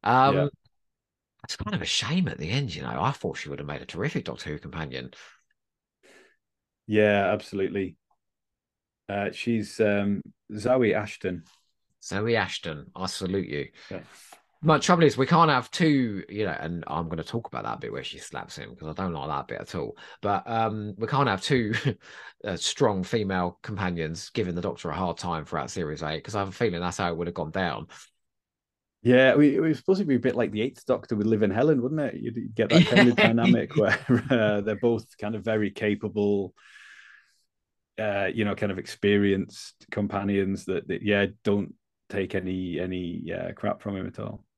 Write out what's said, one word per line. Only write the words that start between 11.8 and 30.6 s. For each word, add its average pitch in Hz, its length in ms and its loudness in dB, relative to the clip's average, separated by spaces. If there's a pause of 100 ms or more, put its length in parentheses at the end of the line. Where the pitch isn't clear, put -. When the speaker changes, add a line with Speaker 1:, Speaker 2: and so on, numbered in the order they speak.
Speaker 1:
Zoe 107 340 -2
Ashton, 82 580 -4
I 92 120 -6
salute 92 420 -4
you. 71 200 -6 (220)
Speaker 2:
Yeah. 95 100 -10 (600)
Speaker 1:
My 151 160 6
trouble 170 260 6
is 139 120 6
we 135 100 2
can't 165 240 6
have 127 200 0
two, 131 580 2
you 104 160 -4
know, 90 140 -2
and 82 280 -6
I'm 82 220 -4
gonna 82 140 -6
talk 117 240 -6
about 55 180 -8
that 55 160 -6
bit 57 120 -8
where 64 120 -8
she - 140 -12
slaps - 380 -12
him 58 180 -14
'cause 78 140 -12
I 78 120 -8
don't 92 120 -2
like 73 160 -6
that 69 200 -4
bit - 120 -8
at - 140 -14
all. 69 220 -6 (260)
But, 101 260 -2
um, 110 500 -2
we 113 80 -4
can't 139 220 2
have 95 140 0
two, 117 300 0
<laughs> 113 280 -2 (440)
uh, 98 120 -4
strong 101 480 0
female 95 580 -2
companions 87 680 -6
giving 90 240 -4
the 87 80 -4
Doctor 82 280 -6
a 71 40 -4
hard 85 240 -4
time 82 260 -4
throughout 76 260 -6
Series 76 320 -6
eight 78 220 -6
'cause - 100 -12
I 104 60 -2
have 98 80 -4
a 95 40 -12
feeling 90 280 -2
that's 87 180 -4
how 87 140 0
it 82 40 -4
would 85 120 -4
have 87 60 -8
gone 78 160 -6
down. 82 360 -4 (1160)
Speaker 2:
Yeah, 127 340 8
we, 147 200 8
it - 40 2
was 156 180 2
supposed 190 220 2
to 190 60 0
be 139 100 4
a 113 40 2
bit 123 140 0
like 117 160 0
the 107 120 -2